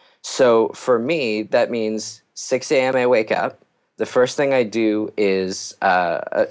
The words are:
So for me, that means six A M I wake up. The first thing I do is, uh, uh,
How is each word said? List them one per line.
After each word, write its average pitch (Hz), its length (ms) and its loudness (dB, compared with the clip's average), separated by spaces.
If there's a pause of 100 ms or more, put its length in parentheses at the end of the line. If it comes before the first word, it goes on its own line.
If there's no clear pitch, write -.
(220)
So 117 480 4
for - 280 -2
me, 120 440 -2
that 117 280 0
means 110 520 -6 (120)
six - 380 -4
A 139 80 4
M 131 160 0
I 123 100 2
wake 117 240 2
up. 92 300 -4 (380)
The 113 60 -2
first 123 320 0
thing 139 160 0
I 131 120 4
do 107 520 0
is, 95 640 -2
uh, 90 400 2 (120)
uh, - 180 2